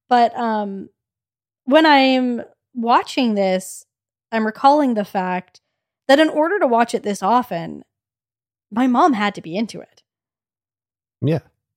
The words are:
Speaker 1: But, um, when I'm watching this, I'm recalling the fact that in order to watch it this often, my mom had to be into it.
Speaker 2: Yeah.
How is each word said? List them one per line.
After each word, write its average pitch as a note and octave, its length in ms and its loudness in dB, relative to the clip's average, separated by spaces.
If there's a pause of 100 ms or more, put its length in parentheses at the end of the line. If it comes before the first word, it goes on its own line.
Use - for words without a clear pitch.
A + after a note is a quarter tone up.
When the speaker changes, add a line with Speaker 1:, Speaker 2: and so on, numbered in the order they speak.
Speaker 1:
But, A#3+ 280 2
um, G#3+ 520 -6 (800)
when D#4+ 200 4
I'm C4 560 2 (320)
watching B3 600 0
this, F#3+ 520 -2 (460)
I'm A3 120 -2
recalling C#4 500 2
the G#3 100 -2
fact F3+ 560 -6 (480)
that C#4 100 6
in D#4 100 2
order E4 300 0
to F4 80 2
watch A#3 260 0
it A#3 120 -6
this G3+ 180 -6
often, E3+ 640 -2 (880)
my B3 160 0
mom C#4 240 4
had G#3 240 -2
to C4+ 40 -14
be E3 160 -10
into G#3+ 240 -6
it. - 220 -20 (1200)
Speaker 2:
Yeah. D3 160 0 (380)